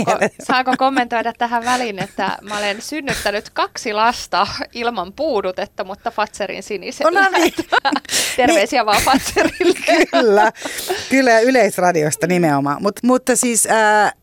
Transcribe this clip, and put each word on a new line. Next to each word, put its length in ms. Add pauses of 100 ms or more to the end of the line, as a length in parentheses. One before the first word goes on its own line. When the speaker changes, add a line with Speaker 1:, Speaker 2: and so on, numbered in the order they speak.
Speaker 1:
mieletön. 260 (160)
Speaker 2:
saako 320
kommentoida 600
tähän 260
väliin, 380
että 400
mä 160
olen 240
synnyttänyt 680
kaksi 420
lasta 540 (280)
ilman 380
puudutetta, 720
mutta 260
Fazerin 520
sinisellä. 580
Speaker 1:
Oh, 120
no 60
niin. 160 (440)
Speaker 2:
<laughs> 380
Terveisiä 440
Speaker 1:
Niin. 60
Speaker 2:
vaan 160
Fazerille. 840
Speaker 1:
<laughs> 240
Kyllä, 420 (580)
kyllä, 200
ja 100
Yleisradiosta 840
nimenomaan. 560
Mut, 200
mutta 340
siis, 300
ää, 460 (100)